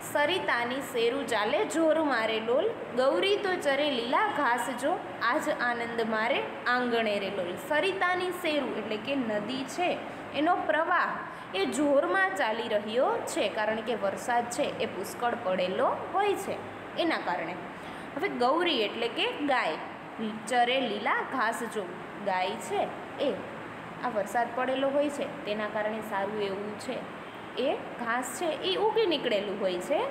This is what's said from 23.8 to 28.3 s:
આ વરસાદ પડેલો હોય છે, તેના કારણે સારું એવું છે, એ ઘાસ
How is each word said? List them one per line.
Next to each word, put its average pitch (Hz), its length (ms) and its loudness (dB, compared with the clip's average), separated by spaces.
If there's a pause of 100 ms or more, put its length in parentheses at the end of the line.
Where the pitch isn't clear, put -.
આ 247 40 0
વરસાદ 233 460 0
પડેલો 262 340 0
હોય 285 200 2
છે, - 360 -6
તેના 208 220 -2
કારણે 214 340 -2
સારું 208 420 -2
એવું 202 360 -4
છે, 254 160 -6 (680)
એ 294 120 2
ઘાસ 247 680 -4